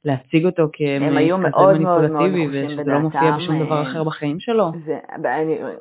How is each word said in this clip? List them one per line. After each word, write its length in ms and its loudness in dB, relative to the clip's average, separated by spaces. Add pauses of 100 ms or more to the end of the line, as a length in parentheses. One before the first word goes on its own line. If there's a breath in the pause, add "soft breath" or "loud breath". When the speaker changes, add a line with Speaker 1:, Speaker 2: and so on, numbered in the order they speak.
Speaker 1:
להציג 420 0
אותו 160 0 (380)
Speaker 2:
הם 160 0
היו 200 4
Speaker 1:
כמי 100 0
כזה 100 0
Speaker 2:
מאוד, 240 6
מאוד, 300 2
מאוד 200 2
Speaker 1:
מניפולטיבי, 160 0
Speaker 2:
נחושים 320 -4
Speaker 1:
ושזה 120 -4
לא 80 2
מופיע 220 -2
Speaker 2:
בדעתם, 180 2
Speaker 1:
בשום 260 -2
דבר 120 -2
Speaker 2:
אה, 60 -2
Speaker 1:
אחר 220 -4
בחיים 360 -4
שלו. 320 0 (140)
Speaker 2:
זה, 120 -4 (260)
אני, 340 -2 (220)